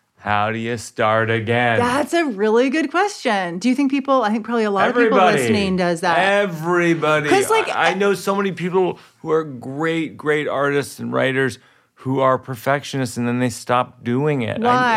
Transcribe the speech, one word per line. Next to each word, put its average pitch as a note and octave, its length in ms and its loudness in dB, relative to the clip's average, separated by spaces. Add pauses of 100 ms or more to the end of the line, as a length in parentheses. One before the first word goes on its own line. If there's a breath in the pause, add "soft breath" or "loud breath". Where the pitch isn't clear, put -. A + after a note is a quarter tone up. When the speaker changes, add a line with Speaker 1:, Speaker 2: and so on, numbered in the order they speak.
(180)
Speaker 1:
How G#2 340 -2
do A2+ 80 -4
you A#2 180 -4
start A2 540 0
again? A#2 480 0
Speaker 2:
That's B3 340 0
a E4+ 120 2
really A3 440 2
good D4 220 -2
question. A3 680 -2
Do G#3 120 -2
you B3+ 40 4
think C#4 160 2
people, C4+ 320 0
I G#3 80 0
think G#3+ 160 -2
probably A#3 200 0
a G#3 40 0
lot G3 200 2
Speaker 1:
Everybody. A3+ 260 2
Speaker 2:
of F3+ 240 4
people B2 80 0
listening A2 300 0
does F3 240 0
that. E3+ 180 2
Speaker 1:
Everybody. E3+ 1080 2
Speaker 2:
'Cause, G4 220 2
like, A4 200 2
Speaker 1:
I, E3 200 2
I F3+ 60 0
know G3+ 180 2
so G3 220 -2
many G3 160 -2
people F3 480 -2 (220 loud breath)
who D#3+ 100 -4
are D#3+ 120 2
great, D3 720 -6
great D3 300 -2
artists C#3+ 520 -2
and A#2+ 120 -8
writers C3 460 0 (380 soft breath)
who C3+ 240 -4
are C3 200 4
perfectionists C3+ 760 -4
and A#2+ 120 -2
then A#2+ 100 -2
they B2 120 0
stop B2 540 -2
doing C3+ 380 0
it. G#2+ 220 -4
I, A#3+ 60 2
I B3 40 4 (240)